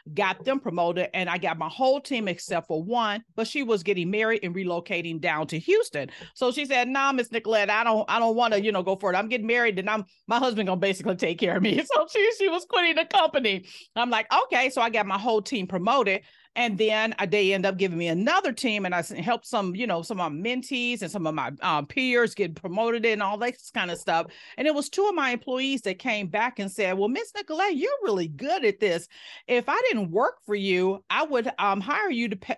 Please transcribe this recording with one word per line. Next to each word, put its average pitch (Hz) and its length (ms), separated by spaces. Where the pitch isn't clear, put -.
got 190 320
them 269 140
promoted, 175 540
and 180 160
I 175 80
got 170 200
my 160 120
whole 262 300
team 233 280
except 170 400
for 160 140
one, 220 420
but 226 120
she 285 160
was 220 200
getting 180 260
married 220 340
and 175 120
relocating 170 640
down 156 280
to 160 120
Houston. 330 500
So 254 180
she 294 140
said, 247 220
"Nah, 277 240
Miss 254 200
Nicolette, 220 380
I 214 140
don't, 220 260
I 214 100
don't 226 160
wanna, 226 220
you 208 140
know, 185 120
go 190 120
for 190 160
it. 180 60
I'm 208 120
getting 226 180
married, 233 320
and 196 100
I'm, 214 160
my 233 120
husband 220 280
gonna 185 120
basically 196 360
take 170 240
care 180 180
of 185 60
me." 233 260
<laughs> 554 60
So 320 160
she, 427 280
she 392 100
was 359 160
quitting 339 300
the 320 100
company. 262 600
I'm 240 140
like, 220 180
"Okay." 262 260
So 262 120
I 233 80
got 214 160
my 196 140
whole 220 220
team 196 260
promoted. 196 540
And 226 200
then, 220 420
uh, 202 60
they 196 280
end 190 120
up 190 100
giving 180 220
me 170 100
another 254 460
team, 214 320
and 180 100
I 175 40
s-, 160 100
helped 226 360
some, 190 300
you 240 100
know, 175 160
some 185 200
of 160 100
my 147 60
mentees 247 520
and 165 100
some 175 160
of 156 80
my, 131 160
uh, 156 200
peers 240 520
get 165 220
promoted 226 500
and 214 160
all 208 180
that 247 160
kind 185 180
of 170 60
stuff. 165 300
And 262 80
it 302 80
was 285 140
two 381 180
of 403 100
my 269 160
employees 262 500
that 185 180
came 208 280
back 220 320
and 196 120
said, 190 260
"Well, 202 120
Miss 359 260
Nicolette, 381 400
you're 370 160
really 185 260
good 277 340
at 202 160
this. 175 300
If 240 200
I 349 220
didn't 208 220
work 254 240
for 208 100
you, 196 540
I 240 160
would, 254 340
um, 196 220
hire 359 280
you 233 200
to 202 80
pay, - 200